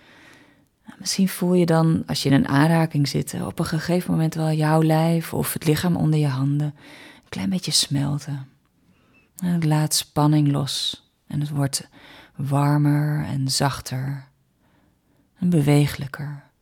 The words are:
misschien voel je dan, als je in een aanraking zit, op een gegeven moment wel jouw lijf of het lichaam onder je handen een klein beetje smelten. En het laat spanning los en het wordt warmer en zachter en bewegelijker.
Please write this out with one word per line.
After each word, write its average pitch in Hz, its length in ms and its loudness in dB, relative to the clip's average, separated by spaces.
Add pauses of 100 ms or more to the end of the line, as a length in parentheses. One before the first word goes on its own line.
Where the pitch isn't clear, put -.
(960)
misschien - 320 -2
voel 180 240 -2
je 180 120 4
dan, 160 400 2
als - 180 -4
je 147 60 0
in 139 60 6
een - 120 2
aanraking 156 600 2
zit, 143 340 -4
op - 180 -6
een 165 60 -2
gegeven 170 460 -2
moment 160 240 0
wel 160 160 0
jouw 156 300 2
lijf 160 520 2
of 147 200 -4
het - 120 -8
lichaam 156 300 2
onder 156 240 2
je 147 80 2
handen 139 400 0 (560)
een - 60 -20
klein 190 200 -6
beetje 185 220 -4
smelten. 143 760 -2 (920)
En 180 160 -2
het 170 100 0
laat 151 300 2
spanning 151 580 2
los - 520 -4 (240)
en 147 120 -6
het 147 100 -4
wordt 139 400 -4 (460)
warmer 147 920 0
en 135 260 -4
zachter 135 760 -4 (1120)
en 180 100 0
bewegelijker. 147 960 0 (180)